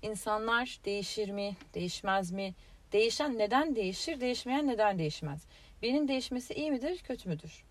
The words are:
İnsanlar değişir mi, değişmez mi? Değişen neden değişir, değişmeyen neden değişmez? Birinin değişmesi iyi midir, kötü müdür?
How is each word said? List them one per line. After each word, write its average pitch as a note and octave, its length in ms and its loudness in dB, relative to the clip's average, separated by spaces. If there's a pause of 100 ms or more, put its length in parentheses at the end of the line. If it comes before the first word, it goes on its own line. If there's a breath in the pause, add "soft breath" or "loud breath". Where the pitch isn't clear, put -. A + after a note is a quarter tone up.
İnsanlar A3 840 0
değişir G3+ 440 -2
mi, G3+ 260 -4 (180)
değişmez F3+ 580 0
mi? F#3+ 220 -4 (380 soft breath)
Değişen A#3 460 4
neden B3+ 380 4
değişir, A3 460 -2
değişmeyen B3+ 460 0
neden G#3 320 4
değişmez? D3+ 420 -4 (400 loud breath)
Birinin C#4 260 2
değişmesi B3+ 460 -2
iyi D4+ 180 -2
midir, C#4+ 260 -2
kötü A#3+ 320 -8
müdür? D#3 420 -6